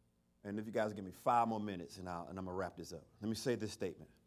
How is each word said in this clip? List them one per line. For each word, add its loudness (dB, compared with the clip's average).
And -2
if -2
you -8
guys 4
give -6
me -8
five 8
more 2
minutes, -4
and -6
I'll, -4
and -6
I'm -2
gonna -2
wrap 0
this -10
up. -10
Let 0
me 2
say 4
this -2
statement. -4